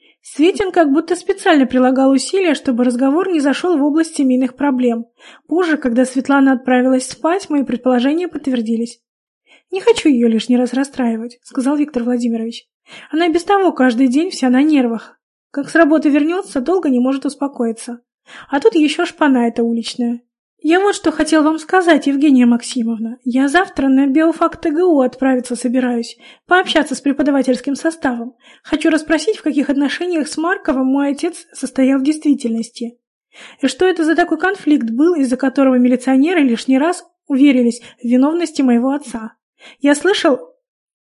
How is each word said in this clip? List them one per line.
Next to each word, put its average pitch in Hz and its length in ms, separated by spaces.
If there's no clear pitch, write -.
Светин 370 500
как 320 200
будто 330 240
специально 339 500
прилагал 254 460
усилия, 330 420
чтобы 247 300
разговор 269 460
не 330 100
зашёл 285 380
в 269 60
область 311 320
семейных 254 400
проблем. 247 500
Позже, 320 300
когда 254 280
Светлана 269 460
отправилась 254 580
спать, 359 400
мои 285 140
предположения 254 640
подтвердились. 233 720
«Не 370 100
хочу 453 280
её 240 180
лишний 226 300
раз 247 160
расстраивать», 240 680
сказал 277 340
Виктор 294 260
Владимирович. 233 640
«Она 320 160
и 339 60
без 330 120
того 392 280
каждый 254 360
день 302 220
вся 262 200
на 254 120
нервах. 262 580
Как 277 200
с - 60
работы 311 340
вернётся, 302 520
долго 330 280
не 247 100
может 269 260
успокоиться. 240 760
А 285 100
тут 440 160
ещё 302 300
шпана 262 420
эта 233 160
уличная». 233 580
«Я 330 200
вот 392 160
что - 160
хотел 311 320
вам 311 160
сказать, 339 480
Евгения 269 400
Максимовна. 233 760
Я 262 240
завтра 311 420
на 269 180
биофак 320 520
Т 330 120
Г 320 120
У 320 180
отправиться 254 540
собираюсь, 240 600
пообщаться 349 480
с - 60
преподавательским 277 760
составом. 262 600
Хочу 311 260
расспросить, 311 480
в - 60
каких 277 260
отношениях 294 580
с - 80
Марковым 311 520
мой 277 240
отец 330 420
состоял 269 460
в 262 40
действительности. 240 920
И 269 60
что 311 180
это 359 180
за 311 120
такой 339 240
конфликт 302 500
был, 294 240
из-за 262 240
которого 269 380
милиционеры 262 640
лишний 254 380
раз 339 260
уверились 254 540
в - 40
виновности 294 580
моего 240 260
отца? 254 460
Я 285 140
слышал, 302 460